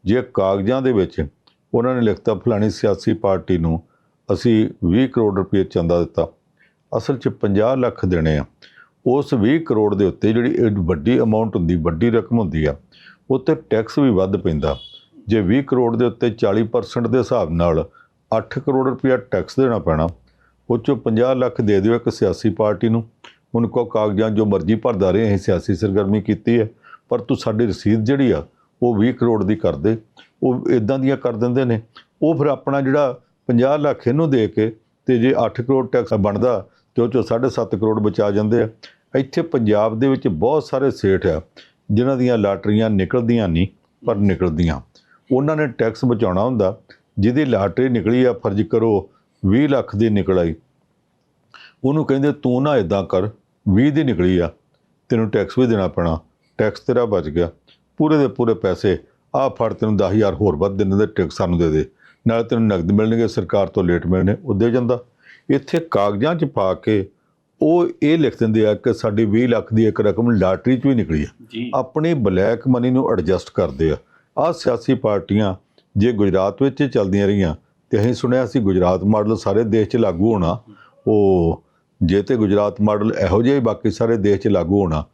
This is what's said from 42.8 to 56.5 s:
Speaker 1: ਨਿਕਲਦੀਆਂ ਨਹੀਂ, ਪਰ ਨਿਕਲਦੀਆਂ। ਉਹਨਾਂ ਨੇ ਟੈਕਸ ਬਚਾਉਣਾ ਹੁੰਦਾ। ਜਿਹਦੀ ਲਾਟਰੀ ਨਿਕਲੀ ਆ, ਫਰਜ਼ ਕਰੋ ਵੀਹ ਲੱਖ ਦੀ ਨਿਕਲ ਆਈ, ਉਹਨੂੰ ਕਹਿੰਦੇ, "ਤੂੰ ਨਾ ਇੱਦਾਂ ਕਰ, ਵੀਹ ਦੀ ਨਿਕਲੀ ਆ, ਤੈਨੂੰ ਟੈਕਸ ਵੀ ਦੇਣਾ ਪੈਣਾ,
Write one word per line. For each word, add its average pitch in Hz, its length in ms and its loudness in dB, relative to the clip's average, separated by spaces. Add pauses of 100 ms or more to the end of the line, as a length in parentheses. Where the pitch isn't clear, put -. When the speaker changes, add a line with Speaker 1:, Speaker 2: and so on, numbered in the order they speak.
Speaker 1:
ਨਿਕਲਦੀਆਂ 113 580 0
ਨਹੀਂ, 85 180 0 (400)
ਪਰ 120 100 0
ਨਿਕਲਦੀਆਂ। 87 640 0 (520)
ਉਹਨਾਂ 147 240 0
ਨੇ 151 100 0
ਟੈਕਸ 113 380 -4
ਬਚਾਉਣਾ 104 400 0
ਹੁੰਦਾ। 104 340 0 (400)
ਜਿਹਦੀ 123 260 2
ਲਾਟਰੀ 113 440 0
ਨਿਕਲੀ 120 360 0
ਆ, 123 80 2
ਫਰਜ਼ 104 300 -2
ਕਰੋ 110 480 0 (360)
ਵੀਹ 131 220 4
ਲੱਖ 123 280 -2
ਦੀ 113 140 2
ਨਿਕਲ 95 280 0
ਆਈ, 85 160 0 (1300)
ਉਹਨੂੰ 143 200 0
ਕਹਿੰਦੇ, 139 280 0
"ਤੂੰ 127 300 -2
ਨਾ 147 140 2
ਇੱਦਾਂ 98 280 0
ਕਰ, 95 240 -2 (400)
ਵੀਹ 123 240 4
ਦੀ 151 120 0
ਨਿਕਲੀ 90 340 0
ਆ, 82 120 0 (580)
ਤੈਨੂੰ 113 220 0
ਟੈਕਸ 104 280 -2
ਵੀ 127 80 4
ਦੇਣਾ 101 220 0
ਪੈਣਾ, 82 300 -2 (400)